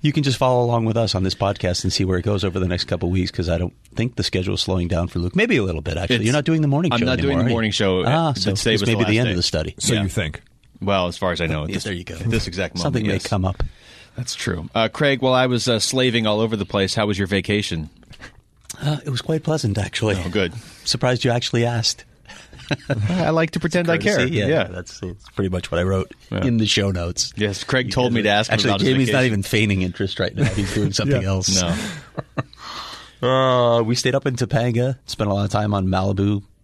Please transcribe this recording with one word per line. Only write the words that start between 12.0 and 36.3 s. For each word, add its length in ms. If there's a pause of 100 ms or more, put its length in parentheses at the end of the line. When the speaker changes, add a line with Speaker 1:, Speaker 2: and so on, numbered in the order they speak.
Speaker 1:
go. 100
Speaker 2:
this 320
exact 300
moment, 80
Speaker 1:
Something 240
may 60
Speaker 2:
yes. 120
Speaker 1:
come 180
up. 200 (520)
Speaker 2:
That's 200
true. 400
Uh, 100
Craig, 360
while 120
I 120
was, 200
uh, 140
slaving 440
all 140
over 160
the 100
place, 300
how 140
was 100
your 80
vacation? 640 (880)
Speaker 1:
Uh, 240
it 60
was 100
quite 220
pleasant, 340
actually. 380 (100)
Speaker 2:
Oh, 40
good. 240 (320)
Speaker 1:
Surprised 400
you 80
actually 320
asked. 400 (500)
<laughs> 340 (200)
Speaker 2:
I 220
like 200
to 80
pretend 320
I 80
care. 200
Speaker 1:
Courtesy, 180
yeah, 100
Speaker 2:
Yeah. 220
Speaker 1:
that's, 320
that's 300
pretty 180
much 240
what 80
I 20
wrote 320 (160)
Speaker 2:
Yeah. 140
Speaker 1:
in 140
the 80
show 260
notes. 420
Speaker 2:
Yes, 300
Craig 220
Speaker 1:
You 60
Speaker 2:
told 200
Speaker 1:
guys 20
Speaker 2:
me 80
to 60
Speaker 1:
are 60
Speaker 2:
ask 140
him 60
Speaker 1:
Actually, 160
Speaker 2:
about 120
his 80
Speaker 1:
Jamie's 180
not 60
Speaker 2:
vacation. 180
Speaker 1:
even 100
feigning 400
interest 380
right 160
now. 80
He's 300
doing 180
Speaker 2:
<laughs> 80
Speaker 1:
something 220
Speaker 3:
Yeah. 60
Speaker 1:
else. 320
Speaker 2:
No. 140
Speaker 1:
<laughs> 680 (800)
Uh, 600
we 100
stayed 200
up 120
in 100
Topanga, 600 (100)
spent 220
a 60
lot 100
of 60
time 240
on 140
Malibu 540 (220)